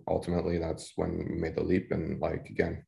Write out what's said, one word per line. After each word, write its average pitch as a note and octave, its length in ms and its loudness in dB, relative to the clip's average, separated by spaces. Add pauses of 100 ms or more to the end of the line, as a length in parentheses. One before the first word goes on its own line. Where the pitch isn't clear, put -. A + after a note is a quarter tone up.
ultimately E2+ 500 2
that's E2 380 -4
when E2+ 220 0
we - 180 -4
made E2 180 0
the - 80 0
leap. F2+ 300 4
And, E2 280 -2
like, D#2+ 300 -2
again, E2 380 0